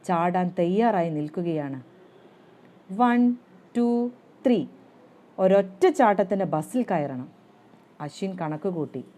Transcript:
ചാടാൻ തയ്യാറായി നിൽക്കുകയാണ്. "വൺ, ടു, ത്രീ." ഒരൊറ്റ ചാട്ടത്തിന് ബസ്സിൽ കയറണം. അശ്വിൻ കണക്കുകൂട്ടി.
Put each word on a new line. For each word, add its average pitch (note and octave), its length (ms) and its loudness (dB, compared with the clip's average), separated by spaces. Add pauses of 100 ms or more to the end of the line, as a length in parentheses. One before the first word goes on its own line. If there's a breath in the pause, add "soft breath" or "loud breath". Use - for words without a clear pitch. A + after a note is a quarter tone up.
ചാടാൻ F3+ 400 0 (120)
തയ്യാറായി F#3 580 0
നിൽക്കുകയാണ്. D3+ 600 -6 (1200)
"വൺ, A#3+ 200 4 (560)
ടു, A#3+ 120 2 (560)
ത്രീ." A#3+ 160 4 (800)
ഒരൊറ്റ F#3+ 460 2 (160)
ചാട്ടത്തിന് G3+ 540 2
ബസ്സിൽ D#3 380 -2
കയറണം. C#3 380 -4 (760)
അശ്വിൻ F#3+ 260 -8 (100)
കണക്കുകൂട്ടി. D3+ 640 -6 (140)